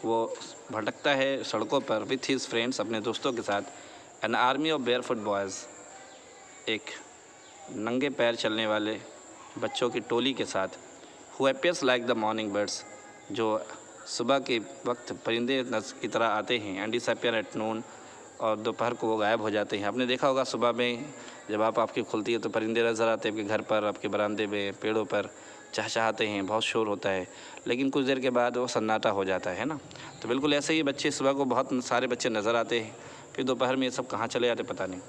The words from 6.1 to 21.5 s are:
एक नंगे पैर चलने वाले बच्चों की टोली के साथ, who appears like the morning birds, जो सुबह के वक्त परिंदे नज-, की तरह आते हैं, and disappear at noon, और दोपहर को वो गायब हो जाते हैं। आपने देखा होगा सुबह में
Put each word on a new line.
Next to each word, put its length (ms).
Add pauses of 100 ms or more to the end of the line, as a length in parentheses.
एक 220 (880)
नंगे 340
पैर 240
चलने 320
वाले 320 (600)
बच्चों 320
की 100
टोली 340
के 100
साथ, 240 (720)
who 140
appears 300
like 220
the 120
morning 360
birds, 300 (480)
जो 340 (400)
सुबह 320
के 200
वक्त 540
परिंदे 500
नज-, 300
की 160
तरह 180
आते 320
हैं, 300
and 120
disappear 440
at 120
noon, 260 (580)
और 160
दोपहर 380
को 120
वो 100
गायब 240
हो 100
जाते 280
हैं। 60
आपने 220
देखा 220
होगा 160
सुबह 280
में 420 (360)